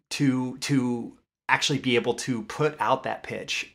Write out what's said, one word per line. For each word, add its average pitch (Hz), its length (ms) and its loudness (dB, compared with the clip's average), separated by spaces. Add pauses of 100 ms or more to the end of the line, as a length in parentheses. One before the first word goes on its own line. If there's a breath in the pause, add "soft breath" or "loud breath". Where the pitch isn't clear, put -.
(120)
to, 127 480 0
to 123 520 0 (380)
actually 127 300 4
be 120 180 4
able 117 160 2
to 117 300 -4
put 147 360 -2
out 127 240 2
that 110 180 -6
pitch - 540 -6